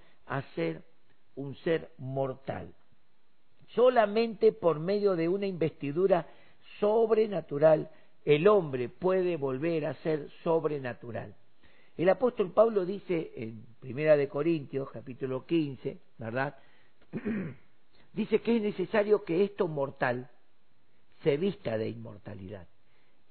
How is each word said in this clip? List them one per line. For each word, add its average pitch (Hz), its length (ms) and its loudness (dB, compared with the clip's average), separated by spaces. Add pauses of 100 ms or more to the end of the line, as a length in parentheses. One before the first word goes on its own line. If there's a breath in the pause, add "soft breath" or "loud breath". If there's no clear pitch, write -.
(260 soft breath)
a 135 160 -4 (140)
ser 165 260 -4 (540)
un 135 220 -10
ser 160 420 -2
mortal. 131 760 -6 (960)
Solamente 226 840 4
por 165 280 2
medio 196 360 2
de 165 140 2
una 196 160 -2
investidura 165 840 0 (520 soft breath)
sobrenatural, 208 1120 2 (340 soft breath)
el 151 240 6
hombre 143 420 2
puede 180 480 0
volver 143 480 -2
a 147 100 -4
ser 156 340 -4 (140)
sobrenatural. 139 920 -4 (600 soft breath)
El 170 120 4
apóstol 202 420 0
Pablo 214 340 4
dice 180 500 -6
en 113 300 -10 (140)
Primera 147 380 4
de 139 100 2
Corintios, 139 640 -2
capítulo 127 540 -8
quince, 151 540 -4 (180)
¿verdad? 127 380 -4 (560 soft breath)
<clears throat> - 1000 -10
Dice 208 280 0
que 233 160 2
es 220 40 0
necesario 208 600 0
que 170 200 0
esto 202 240 -2
mortal 135 640 -4 (920)
se 143 140 4
vista 147 400 -2
de 110 120 -4
inmortalidad, 101 760 -14 (640)